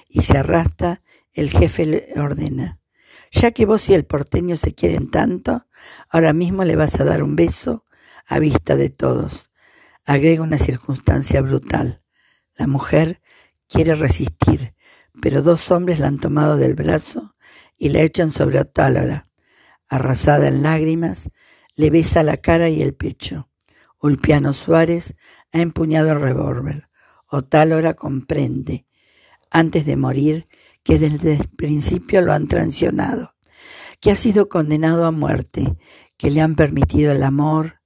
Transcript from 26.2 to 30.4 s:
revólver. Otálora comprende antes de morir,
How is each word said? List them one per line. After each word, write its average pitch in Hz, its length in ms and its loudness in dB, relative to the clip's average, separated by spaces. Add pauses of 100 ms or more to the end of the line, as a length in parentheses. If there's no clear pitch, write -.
revólver. 135 720 -4 (360)
Otálora 160 680 0
comprende 135 920 -6 (680)
antes 160 320 2
de 139 100 -2
morir, 139 500 -2 (360)